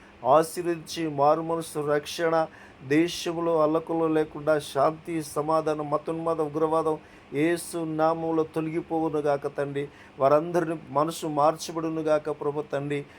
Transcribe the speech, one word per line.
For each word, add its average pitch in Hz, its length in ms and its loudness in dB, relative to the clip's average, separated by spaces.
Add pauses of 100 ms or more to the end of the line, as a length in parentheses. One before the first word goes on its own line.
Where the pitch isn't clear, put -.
(360)
ఆశీర్వదించి 165 680 0 (180)
మారు 151 300 6
మనసు 165 300 -4 (160)
రక్షణ, 165 400 0 (580)
దేశంలో 165 600 0 (120)
అల్లకల్లో 165 420 0 (100)
లేకుండా 156 360 0 (180)
శాంతి, 160 440 0 (200)
సమాధానం, 151 580 0
మతోన్మాద, 165 460 -2 (100)
ఉగ్రవాదం 156 480 0 (400)
యేసు 170 400 0 (220)
నామములో 160 440 2 (120)
తొలగిపోవునుగాక 160 1000 -2
తండ్రి. 143 280 -4 (360)
వారందరిని 160 560 2 (220)
మనసు 165 280 0 (140)
మార్చబడునుగాక 156 880 0 (140)
ప్రభు 147 220 -2 (100)
తండ్రి. 143 260 -2 (200)